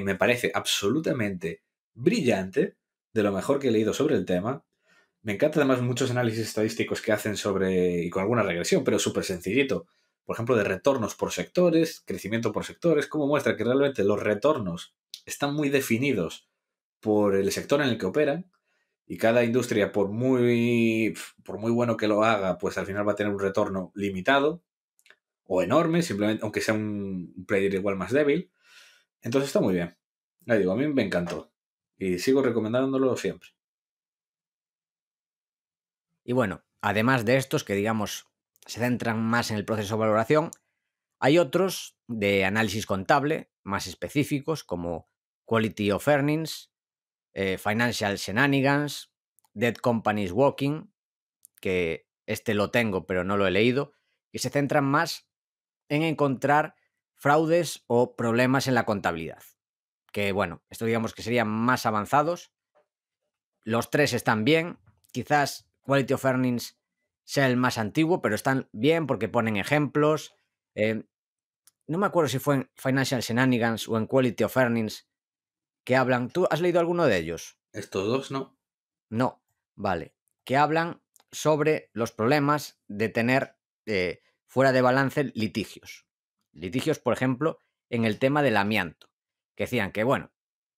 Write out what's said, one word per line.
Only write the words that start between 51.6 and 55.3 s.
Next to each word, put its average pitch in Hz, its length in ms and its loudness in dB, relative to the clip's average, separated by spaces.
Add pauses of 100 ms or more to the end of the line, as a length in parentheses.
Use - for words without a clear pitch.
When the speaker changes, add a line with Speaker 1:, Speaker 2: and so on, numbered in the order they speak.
Speaker 2:
que 90 480 -2 (180)
este 110 280 -4
lo 101 160 0
tengo, 104 360 0
pero 90 180 -2
no 101 120 -2
lo 98 100 2
he 92 40 2
leído, 120 420 2 (380)
que 113 80 -10
se 127 120 -4
centran 143 340 0
más 151 440 -2 (600)